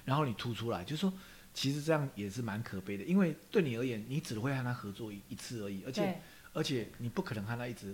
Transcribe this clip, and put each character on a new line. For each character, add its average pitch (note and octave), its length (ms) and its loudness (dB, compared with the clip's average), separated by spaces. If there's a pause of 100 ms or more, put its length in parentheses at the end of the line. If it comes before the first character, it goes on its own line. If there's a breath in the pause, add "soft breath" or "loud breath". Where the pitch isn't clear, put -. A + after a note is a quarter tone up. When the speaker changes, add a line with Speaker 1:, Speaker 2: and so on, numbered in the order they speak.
Speaker 1:
然 C3 120 2
后 D3+ 80 4
你 B2 100 2
吐 A#2+ 180 -2
出 A2+ 180 -2
来。 F2+ 120 0
就 C3 140 -4
是 - 0 -
说， F#3+ 160 2 (400 loud breath)
其 C#3 200 2
实 D3 80 0
这 D#3 120 2
样 C#3+ 240 4
也 G2+ 120 -2
是 A#2 140 -4
蛮 G#2+ 200 0
可 F#2+ 180 -4
悲 G2+ 160 -4
的， G2 80 -4
因 F3+ 140 6
为 E3 180 6 (160)
对 G#3 100 6
你 A#2+ 140 2
而 B2 80 2
言， A2+ 240 -2
你 C#3 120 0
只 A2+ 180 -4
会 C3+ 140 2
和 B2+ 120 0
他 B2 80 2
合 A2 180 -4
作 G#2+ 220 -6
一， G2+ 160 -8
一 - 80 -6
次 A2+ 260 -6
而 G2+ 80 -2
已， F#2+ 160 -4
而 C3 60 -4
且， G#3 100 2
Speaker 2:
对。 F3+ 160 2 (360 loud breath)
Speaker 1:
而 D#3 80 0
且 B2+ 240 0 (120)
你 A#2+ 100 -2
不 F#3+ 120 0
可 D#3+ 140 -2
能 G#2 100 -2
和 A#2 120 -2
他 B2 100 -4
一 B2 80 -4
直 - 200 -8